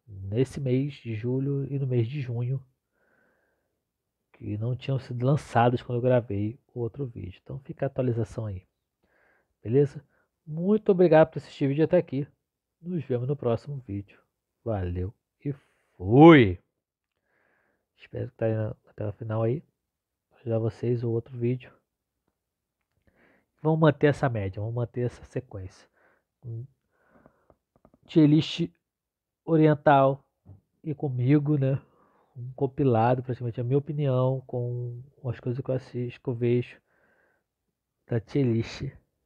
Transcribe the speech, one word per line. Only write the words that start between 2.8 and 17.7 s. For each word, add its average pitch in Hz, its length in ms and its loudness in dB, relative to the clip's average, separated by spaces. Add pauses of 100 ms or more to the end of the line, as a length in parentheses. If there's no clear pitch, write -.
Que 104 240 -10
não 117 180 -6
tinham 135 220 -6
sido 120 260 -8
lançadas 127 600 2
quando 120 160 -4
eu - 20 -4
gravei 117 580 0 (140)
o 123 60 -12
outro 120 260 -6
vídeo. 95 380 -14
Então 135 160 -14
fica - 260 -10
a - 20 -4
atualização 117 600 -4
aí. 92 180 -12 (960)
Beleza? 139 400 0 (400)
Muito 185 480 -2
obrigado 160 380 6
por - 80 -10
assistir - 280 -6
o - 20 2
vídeo 147 180 2
até 180 120 2
aqui. 147 300 -4 (540)
Nos 170 220 -6
vemos 123 240 -4
no 143 80 -2
próximo 123 420 -4
vídeo. 101 420 -12 (460)
Valeu 92 480 -6 (320)
e 143 80 -6 (420)
fui! 120 640 8 (1400)